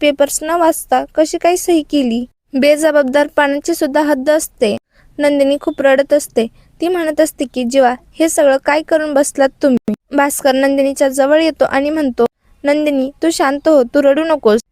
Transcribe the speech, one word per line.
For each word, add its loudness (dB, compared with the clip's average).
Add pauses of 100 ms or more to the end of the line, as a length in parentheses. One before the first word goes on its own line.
पेपर्स 0
न -6
वाचता -2 (100)
कशी 0
काय 0
सही 0
केली? -4 (340)
बेजबाबदारपणाची 0
सुद्धा 0
हद्द 0
असते." -2 (400)
नंदिनी 0
खूप -6
रडत 2
असते. -2 (340)
ती -2
म्हणत -2
असते -2
की, -4
"जीवा, 2 (180)
हे 0
सगळं 2
काय 0
करून -2
बसलात 0 (140)
तुम्ही?" 0 (200)
भास्कर 0
नंदिनीच्या 0
जवळ 2
येतो 0
आणि -2
म्हणतो, -2 (380)
"नंदिनी, 0 (120)
तू 2
शांत -2
हो, 6
तू 0
रडू 2
नकोस. 0 (100)